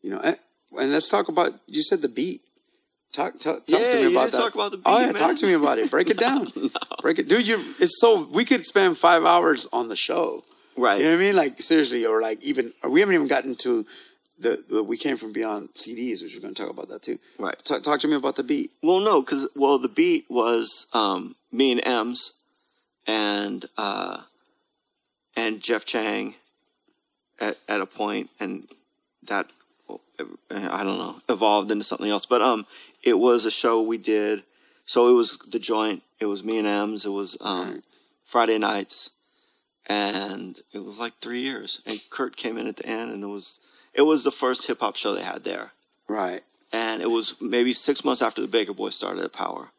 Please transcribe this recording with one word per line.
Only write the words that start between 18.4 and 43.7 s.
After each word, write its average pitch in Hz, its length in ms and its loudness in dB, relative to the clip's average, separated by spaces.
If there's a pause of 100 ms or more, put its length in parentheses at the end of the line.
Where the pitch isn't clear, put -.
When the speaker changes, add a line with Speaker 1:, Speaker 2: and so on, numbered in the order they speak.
Speaker 1:
beat. 147 280 -2 (120)
Speaker 2:
Well, 180 180 4
no, 202 220 4
'cause, 135 320 -2
well, 139 240 4
the 123 120 -2
beat 165 400 2
was, 117 640 0
um, 95 400 -2 (180)
me 131 200 2
and 120 140 -2
Ems 120 460 -2 (720)
and, 101 560 -2 (140)
uh, 101 460 -6 (1120)
and 110 240 -4
Jeff 117 240 -2
Chang 104 500 -4 (1040)
at, 107 200 -4 (100)
at 101 140 -2
a 95 40 -4
point, 104 440 -6 (100)
and 98 260 -8 (580)
that, - 280 -4 (1000)
I 101 340 -6
don't 92 140 -4
know, 90 180 -10 (120)
evolved 104 420 2
into 104 140 -2
something - 240 -4
else. 104 160 -2
But, 123 160 2
um, 110 260 2 (360)
it 113 160 4
was 120 260 4
a 110 60 0
show 113 320 2
we 113 160 -2
did. 107 440 0 (420)
So 123 240 4
it 123 40 10
was 117 260 4
The - 200 -8
Joint. 110 440 -2 (180)
It 110 60 -2
was 98 180 -4
me 113 140 -2
and 104 100 0
Ems. 104 360 -2
It 104 60 -4
was, 98 300 -6
um, 92 320 -6
Speaker 1:
Right. - 120 -14 (400)
Speaker 2:
Friday 110 340 2
nights. 104 520 -2 (760)
And 98 720 -6 (140)
it - 120 -10
was, 101 160 -12
like, 117 140 -8
three 120 260 -8
years. 127 460 -8
And 107 140 -6 (100)
Kurt - 260 -6
came 113 200 -6
in 110 120 -6
at 107 80 -10
the - 100 -10
end, 113 240 -6
and 101 120 -10
it 101 40 -10
was, 101 320 -12 (360)